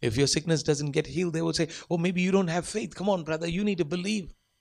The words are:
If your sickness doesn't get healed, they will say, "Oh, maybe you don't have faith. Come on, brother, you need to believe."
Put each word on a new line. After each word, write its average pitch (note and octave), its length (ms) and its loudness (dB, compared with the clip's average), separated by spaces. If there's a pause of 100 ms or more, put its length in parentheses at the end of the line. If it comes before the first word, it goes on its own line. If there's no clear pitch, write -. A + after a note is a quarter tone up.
If A#2 140 0
your C#3 120 6
sickness D#3 340 2
doesn't D3 300 0
get D3 160 0
healed, D#3+ 260 -2
they E3 80 -2
will E3 120 0
say, D#3+ 140 0 (220)
"Oh, F3 80 0
maybe F3+ 240 0
you F#3 100 4
don't F#3+ 160 4
have E3 200 -2
faith. G#3+ 280 -6
Come G3 140 -2
on, F3+ 140 2
brother, D#3+ 240 -4
you F3 160 -2
need G3+ 160 2
to E3 60 2
believe." F3+ 460 -4 (300)